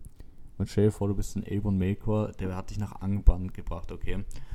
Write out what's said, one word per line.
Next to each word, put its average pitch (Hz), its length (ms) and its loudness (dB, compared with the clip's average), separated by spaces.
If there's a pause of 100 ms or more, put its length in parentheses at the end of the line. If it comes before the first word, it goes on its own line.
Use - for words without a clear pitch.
(580)
Und 92 120 -2
stell 104 160 6
dir 107 60 6
vor, 101 160 -2
du 101 80 2
bist - 220 -2
ein 101 60 -2
Elb 101 220 -4
und 101 120 2
Melkor, 104 560 0
der 92 220 -4
hat 95 140 -8
dich 101 100 -6
nach 104 220 -6
Angband 92 520 4
gebracht, - 400 -8
okay? 90 220 -2
Und 98 100 -4 (300)